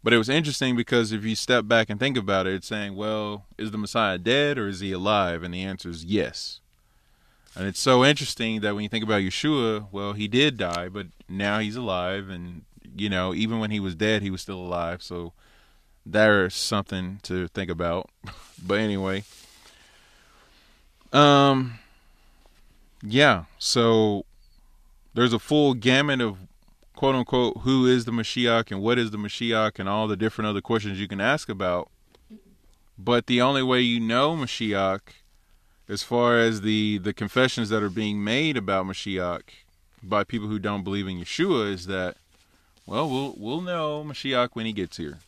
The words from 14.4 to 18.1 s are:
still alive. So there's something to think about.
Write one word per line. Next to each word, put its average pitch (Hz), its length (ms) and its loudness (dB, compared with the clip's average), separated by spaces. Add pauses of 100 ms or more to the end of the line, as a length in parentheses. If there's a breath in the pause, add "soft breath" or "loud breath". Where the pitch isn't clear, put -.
still 98 180 -10
alive. 87 440 -6
So 87 320 -10 (680 soft breath)
there's 104 500 4
something 98 680 -4
to 92 240 -4
think 92 220 -6
about. 85 400 -4 (140)